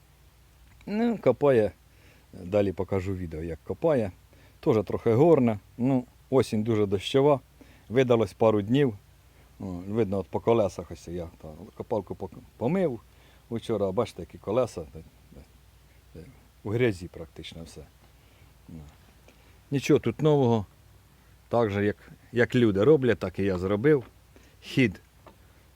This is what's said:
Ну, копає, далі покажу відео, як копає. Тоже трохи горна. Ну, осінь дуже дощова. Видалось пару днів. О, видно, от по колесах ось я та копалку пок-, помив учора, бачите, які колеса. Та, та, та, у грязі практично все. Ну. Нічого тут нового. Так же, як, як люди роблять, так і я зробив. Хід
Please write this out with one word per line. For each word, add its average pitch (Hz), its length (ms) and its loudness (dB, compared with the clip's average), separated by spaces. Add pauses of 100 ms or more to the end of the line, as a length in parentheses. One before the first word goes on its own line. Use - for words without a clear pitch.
(880)
Ну, 220 320 -2
копає, 123 540 2 (600)
далі 98 400 0
покажу 95 420 -4
відео, 82 280 -8
як 82 220 -8
копає. 113 480 -2 (480)
Тоже 113 220 2
трохи 107 300 -2
горна. 123 480 4 (180)
Ну, 127 260 0 (260)
осінь 123 320 2
дуже 107 240 0
дощова. 135 540 0 (480)
Видалось 117 440 2
пару 107 300 2
днів. 120 360 0 (600)
О, 107 40 -10
видно, 98 540 -4
от 92 100 -8
по - 120 -6
колесах 104 500 0
ось - 180 -18
я 85 200 -10 (140)
та 82 60 -18 (260)
копалку 104 400 -6
пок-, - 240 -14 (180)
помив 143 440 -2 (480)
учора, 104 440 -4
бачите, 98 300 -4
які 90 160 -18
колеса. 113 420 -4
Та, - 180 -16 (360)
та, - 60 -20 (720)
та, 165 80 -20 (440)
у 107 60 -6
грязі 107 380 0
практично 82 560 -16
все. 80 160 -18 (880)
Ну. 82 120 -16 (880)
Нічого 139 300 2
тут 117 220 -2
нового. 131 440 2 (840)
Так 113 220 0
же, 101 140 0
як, 104 120 0 (360)
як 117 220 0
люди 110 300 2
роблять, 131 340 4
так 95 200 -6
і 95 40 -2
я 95 160 0
зробив. 107 460 0 (560)
Хід 117 400 0 (760)